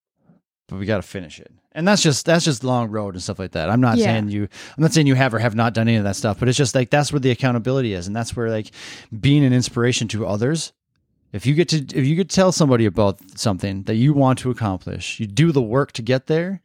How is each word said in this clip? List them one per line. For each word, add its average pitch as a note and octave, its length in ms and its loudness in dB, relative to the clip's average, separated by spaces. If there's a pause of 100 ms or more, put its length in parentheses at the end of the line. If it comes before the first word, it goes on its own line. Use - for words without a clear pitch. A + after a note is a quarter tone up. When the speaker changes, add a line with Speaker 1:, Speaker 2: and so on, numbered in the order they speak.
(680)
Speaker 1:
But F#2+ 120 -12
we G2 60 -8
gotta G2+ 160 -2
finish F2 380 -14
it. - 120 -20 (220)
And E3 140 -4
that's G3+ 140 2
just, D3 240 0
that's E3 200 2
just C3+ 180 -2
long B2 260 -2
road G2+ 260 -6
and F2+ 80 -10
stuff G2 160 -8
like F#2 120 -8
that. E2 180 -2
I'm A#2+ 120 4
not B2 160 4
Speaker 2:
Yeah. A2+ 80 4
Speaker 1:
saying A2 240 0
you, G#2 140 -4
I'm - 380 -8
not D#3+ 120 2
saying D#3 140 4
you C3+ 80 4
have C3 180 2
or A2+ 60 0
have A2+ 160 0
not A#2 180 0
done A2+ 140 0
any A#2 100 4
of G#2 60 0
that G2 120 -2
stuff, G#2 240 -2
but A#2+ 80 0
it's B2 100 2
just C#3 180 0
like, B2+ 160 0
that's D3 200 2
where D3 80 -2
the B2+ 120 2
accountability A#2+ 640 -2
is. F2 140 -6
And G2+ 80 -6
that's A2+ 200 -6
where, A#2 140 -4
like, A2 200 -4 (500)
being C#3+ 240 4
an B2+ 100 4
inspiration A#2+ 560 0
to G#2+ 180 -6
others. A#2+ 440 -4 (600)
If G#2 140 -8
you D3 80 2
get E3 140 2
to, D#3 80 2
if C3+ 280 -2
you D#3 100 2
get F3+ 140 -2
to - 60 -6
tell F#3 160 4
somebody B2+ 340 4
about G2+ 340 0 (200)
something G2 440 -4
that G#2+ 120 -2
you C3+ 180 4
want C3 260 4
to B2+ 120 -4
accomplish, F#2+ 680 -6
you A2+ 60 -6
do C#3 260 2
the C3+ 120 2
work B2+ 300 -2
to A#2 100 -10
get B2+ 240 -2
there, F3 380 -4